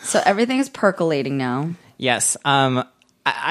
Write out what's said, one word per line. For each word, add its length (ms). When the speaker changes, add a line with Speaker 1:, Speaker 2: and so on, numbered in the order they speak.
Speaker 1:
So 220
everything 340
is 100
percolating 680
now. 320
Speaker 2:
Yes. 480
Um, 340
I, 80